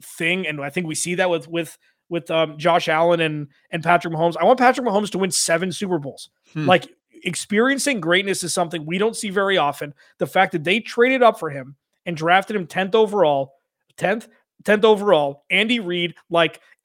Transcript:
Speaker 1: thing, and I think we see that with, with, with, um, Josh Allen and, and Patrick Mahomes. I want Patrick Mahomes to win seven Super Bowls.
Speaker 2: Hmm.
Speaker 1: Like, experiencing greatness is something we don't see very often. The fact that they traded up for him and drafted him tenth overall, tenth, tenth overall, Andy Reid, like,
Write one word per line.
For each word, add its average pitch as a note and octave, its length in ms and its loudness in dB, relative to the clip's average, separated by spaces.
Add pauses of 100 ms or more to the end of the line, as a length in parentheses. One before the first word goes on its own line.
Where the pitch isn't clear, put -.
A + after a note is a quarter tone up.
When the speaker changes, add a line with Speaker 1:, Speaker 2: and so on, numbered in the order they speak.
Speaker 1:
thing, F3 440 -4
and D3+ 160 -8
I C#3+ 80 -8
think F3+ 160 -4
we D#3 80 -6
see E3+ 220 -6
that F#3 120 0
with, D#3+ 200 -2
with, E3 280 -8 (340)
with, E3+ 200 -6
um, D#3+ 260 0
Josh E3 320 2
Allen E3 320 2
and, D3+ 280 -4 (220)
and E3+ 120 -8
Patrick E3+ 320 0
Mahomes. E3+ 240 0
I E3 60 0
want A#3+ 140 6
Patrick B3 280 2
Mahomes G#3 240 0
to F#3 80 -4
win F#3+ 120 0
seven E3+ 420 -2
Super F3+ 260 -4
Bowls. C#3 320 -12 (240)
Speaker 2:
Hmm. D#3 120 -2
Speaker 1:
Like, F3+ 240 4 (340)
experiencing A#3 760 -2
greatness F#3 420 0
is E3+ 120 -6
something E3 320 -4
we E3+ 100 -4
don't A3 200 -2
see G#3+ 140 -8
very G3 280 0
often. C#3+ 340 -2 (260)
The F3 80 -2
fact F#3 260 2
that D#3+ 120 -4
they G3+ 160 0
traded B3 420 2
up A3 160 4
for D#3 120 -8
him C#3 260 -14 (300)
and F3 100 -6
drafted F#3 400 2
him F3+ 100 -4
tenth F#3 280 -4
overall, F3+ 580 2 (460)
tenth, G3+ 300 -2 (360)
tenth G#3 200 2
overall, F#3+ 680 2
Andy A3 300 0
Reid, F3 340 -4 (160)
like, E3 300 0 (240)